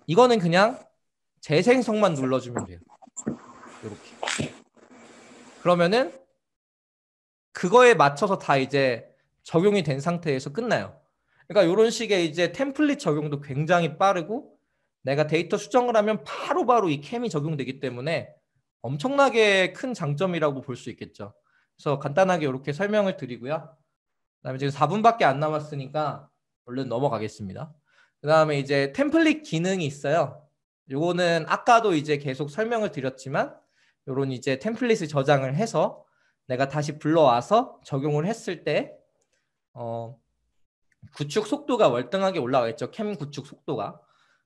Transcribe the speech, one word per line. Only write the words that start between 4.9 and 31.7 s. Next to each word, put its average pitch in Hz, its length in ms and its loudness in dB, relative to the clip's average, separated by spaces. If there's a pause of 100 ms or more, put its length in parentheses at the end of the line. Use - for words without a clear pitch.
그러면은 180 500 2 (1400)
그거에 233 420 6
맞춰서 165 440 2
다 151 180 0
이제 131 500 0 (360)
적용이 196 400 2
된 143 180 -4
상태에서 151 520 -4
끝나요. 151 460 -4 (500)
그러니까 180 220 4
요런 220 200 4
식의 202 360 0
이제 170 260 -2
템플릿 285 480 -2
적용도 147 400 -2
굉장히 156 580 0
빠르고 196 580 -2 (460)
내가 139 240 0
데이터 165 300 0
수정을 240 400 0
하면 214 280 2
바로바로 240 640 0
이 143 100 -2
캠이 240 300 -6
적용되기 139 500 -6
때문에 127 480 -6 (540)
엄청나게 208 880 2
큰 254 220 -8
장점이라고 151 680 -2
볼 123 160 -10
수 - 140 -14
있겠죠. 104 440 -16 (420)
그래서 143 220 -2
간단하게 160 480 0
요렇게 131 260 -4
설명을 196 440 0
드리고요. 123 580 -10 (640)
그다음에 131 200 -8
지금 139 120 -2
사 143 160 0
분밖에 214 380 2
안 139 160 2
남았으니까 147 880 -6 (380)
얼른 123 220 -6
넘어가겠습니다. 110 840 -6 (460)
그다음에 151 380 4
이제 139 340 0
템플릿 302 500 2
기능이 175 440 -2
있어요. 147 600 -2 (440)
요거는 170 580 0
아까도 208 460 4